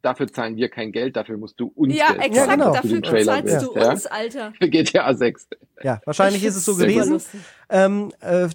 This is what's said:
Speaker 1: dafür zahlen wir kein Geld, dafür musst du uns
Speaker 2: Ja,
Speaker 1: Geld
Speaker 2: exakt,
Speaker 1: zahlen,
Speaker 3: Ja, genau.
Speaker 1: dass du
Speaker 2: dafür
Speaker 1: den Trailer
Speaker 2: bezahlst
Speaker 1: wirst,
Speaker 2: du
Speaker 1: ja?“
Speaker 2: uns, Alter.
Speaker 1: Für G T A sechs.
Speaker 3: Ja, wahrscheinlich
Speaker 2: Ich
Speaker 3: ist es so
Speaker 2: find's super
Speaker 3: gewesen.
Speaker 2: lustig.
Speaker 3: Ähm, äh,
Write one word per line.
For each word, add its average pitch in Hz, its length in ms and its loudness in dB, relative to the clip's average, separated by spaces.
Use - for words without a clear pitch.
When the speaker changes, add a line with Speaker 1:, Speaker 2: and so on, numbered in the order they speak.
Speaker 1:
dafür 127 240 -2
zahlen 113 280 -8
wir 120 140 -2
kein 110 220 -10
Geld, 123 240 -4
dafür 110 220 -8
musst 107 220 -16
du 120 160 -6
uns 139 200 0
Speaker 2:
Ja, 302 180 2
Speaker 1:
Geld - 120 -2
Speaker 2:
exakt, 226 100 -2
Speaker 1:
zahlen, 269 140 4
Speaker 3:
Ja, - 60 4
genau. 254 180 4
Speaker 1:
dass 254 80 2
du - 60 -2
Speaker 2:
dafür 214 140 0
Speaker 1:
den - 80 -6
Trailer 110 320 2
Speaker 2:
bezahlst 160 240 0
Speaker 1:
wirst, 247 100 -10
Speaker 2:
du - 40 -2
Speaker 1:
ja?“ 117 120 4
Speaker 2:
uns, 196 160 -4
Alter. 220 520 -8
Speaker 1:
Für 175 100 2
G 156 140 4
T - 160 2
A 131 160 2
sechs. - 320 -2
Speaker 3:
Ja, 123 220 -2
wahrscheinlich 196 380 0
Speaker 2:
Ich 220 60 0
Speaker 3:
ist 190 80 -4
es 170 80 -4
so 214 100 0
Speaker 2:
find's 196 180 2
super 220 120 2
Speaker 3:
gewesen. - 80 0
Speaker 2:
lustig. - 260 -6
Speaker 3:
Ähm, 196 420 2
äh, 180 340 0